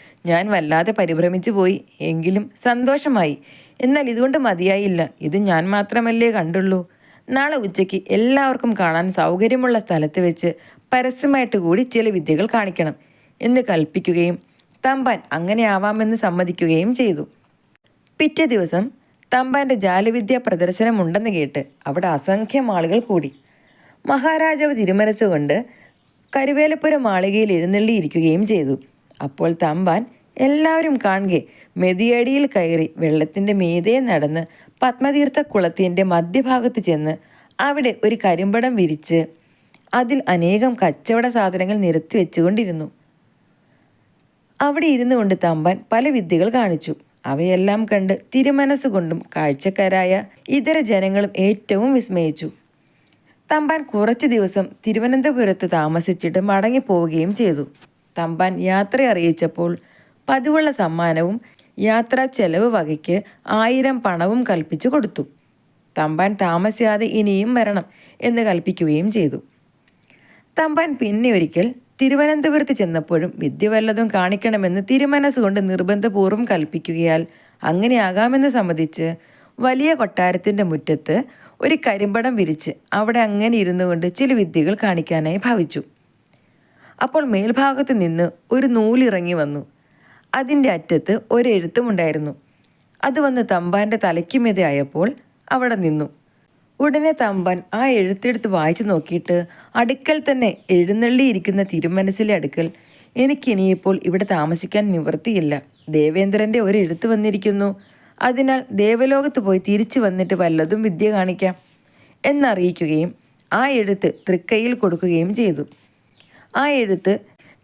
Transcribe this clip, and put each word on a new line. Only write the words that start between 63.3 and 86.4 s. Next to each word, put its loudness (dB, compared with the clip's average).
ആയിരം 0
പണവും 0
കൽപ്പിച്ചു -2
കൊടുത്തു. -2
തമ്പാൻ 0
താമസിയാതെ 0
ഇനിയും 0
വരണം 0
എന്ന് 0
കൽപ്പിക്കുകയും 0
ചെയ്തു. -2
തമ്പാൻ 0
പിന്നെ 0
ഒരിക്കൽ 0
തിരുവനന്തപുരത്ത് 2
ചെന്നപ്പോഴും -2
വിദ്യ -2
വല്ലതും 0
കാണിക്കണമെന്ന് 0
തിരുമനസ്സുകൊണ്ട് 2
നിർബന്ധപൂർവ്വം 0
കൽപ്പിക്കുകയാൽ -2
അങ്ങനെയാകാമെന്ന് 2
സമ്മതിച്ച് -2
വലിയ 2
കൊട്ടാരത്തിന്റെ 0
മുറ്റത്ത് -2
ഒരു 2
കരിമ്പടം -2
വിരിച്ച് -2
അവിടെ 0
അങ്ങനെ 0
ഇരുന്നു 0
കൊണ്ട് -2
ചില 0
വിദ്യകൾ 0
കാണിക്കാനായി -2
ഭാവിച്ചു. -2